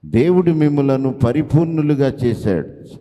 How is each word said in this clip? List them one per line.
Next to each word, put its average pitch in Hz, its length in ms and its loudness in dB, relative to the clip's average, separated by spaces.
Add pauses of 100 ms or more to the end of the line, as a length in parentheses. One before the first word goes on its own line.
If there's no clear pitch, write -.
దేవుడు 170 460 2
మిమ్మలను 139 600 0
పరిపూర్ణులుగా 147 920 0
చేశాడు. 107 600 -2 (340)